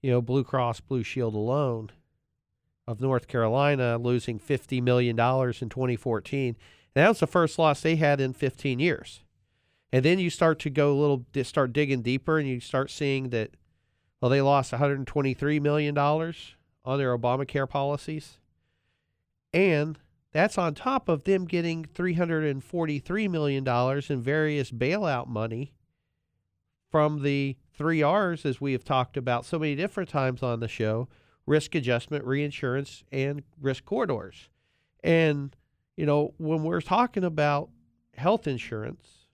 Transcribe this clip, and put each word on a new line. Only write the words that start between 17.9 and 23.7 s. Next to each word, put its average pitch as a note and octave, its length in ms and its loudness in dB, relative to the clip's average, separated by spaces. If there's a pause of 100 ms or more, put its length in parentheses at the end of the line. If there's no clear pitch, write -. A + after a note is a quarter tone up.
And D#3+ 460 2 (340)
that's F#3 260 2
on E3 160 0
top C4 340 -2
of D#3+ 160 0
them F#3+ 220 2
getting E3 380 -4
three F3 300 -4
hundred E3 300 0
and C#3 180 -2
forty-three E3+ 680 -4
million D3 360 0
dollars C3 460 0